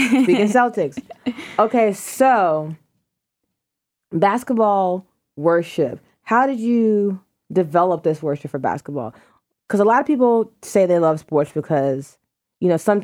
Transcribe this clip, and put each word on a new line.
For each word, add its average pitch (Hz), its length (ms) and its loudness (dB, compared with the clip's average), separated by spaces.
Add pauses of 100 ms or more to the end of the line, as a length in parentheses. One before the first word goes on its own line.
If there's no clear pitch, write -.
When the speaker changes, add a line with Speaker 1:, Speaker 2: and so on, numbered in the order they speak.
(240)
Speaker 1:
Speaking 214 240 2
Speaker 2:
<laughs> - 0 -
Speaker 1:
Celtics. 214 520 0 (600)
Okay, 220 340 2
so 175 840 0 (1400)
basketball 196 960 0 (300)
worship. 165 640 -2 (240)
How 247 240 0
did 269 120 -4
you 214 640 0 (300)
develop 170 520 0
this 156 200 -2
worship 147 280 -6
for 143 80 -6
basketball? 131 540 -6 (560)
'Cause 208 100 0
a 202 60 4
lot 233 160 4
of 277 60 -6
people 240 440 0 (100)
say 196 240 2
they 175 140 2
love 160 200 2
sports 147 320 -2
because, 139 680 -4 (420)
you 180 100 0
know, 165 80 2
some, 202 260 0